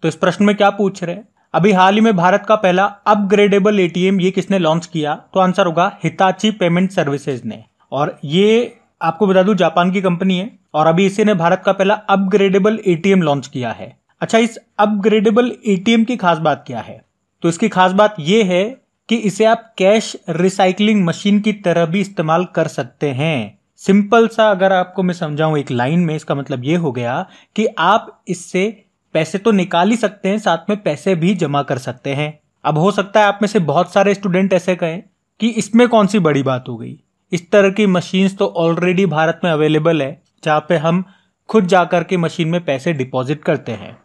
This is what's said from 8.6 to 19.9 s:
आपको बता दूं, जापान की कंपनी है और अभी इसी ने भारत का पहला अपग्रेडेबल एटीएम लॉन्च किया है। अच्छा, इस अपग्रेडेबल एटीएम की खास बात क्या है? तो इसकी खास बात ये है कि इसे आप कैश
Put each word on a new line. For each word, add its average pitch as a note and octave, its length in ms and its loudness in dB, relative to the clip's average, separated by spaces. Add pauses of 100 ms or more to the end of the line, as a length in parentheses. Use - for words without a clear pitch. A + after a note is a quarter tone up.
आपको E3+ 260 0
बता F#3+ 160 4
दूं, G#3 120 2
जापान F3 360 2
की G3 100 -2
कंपनी F#3 360 0
है G3 220 -10 (140)
और D#3 140 2
अभी E3+ 180 4
इसी G3 180 0
ने G#3+ 100 2
भारत F3+ 320 0
का G3+ 60 2
पहला G3 220 2
अपग्रेडेबल G3 920 0
एटीएम F#3 360 2
लॉन्च C#3+ 260 -2
किया A#2+ 240 -8
है। - 280 -16 (220)
अच्छा, G3+ 160 -2
इस A3+ 220 0 (200)
अपग्रेडेबल G#3+ 720 2 (140)
एटीएम A3+ 380 2
की A#3 140 -4
खास E3+ 200 0
बात D#3 300 -2
क्या A#2+ 120 -10
है? - 260 -18 (360)
तो E3+ 80 0
इसकी G3+ 200 -2
खास F#3 220 2
बात G#3 280 2
ये F#3+ 240 2
है F#3+ 380 -2 (280)
कि A3+ 80 0
इसे G#3+ 280 -2
आप A3+ 320 0
कैश G#3 380 2 (140)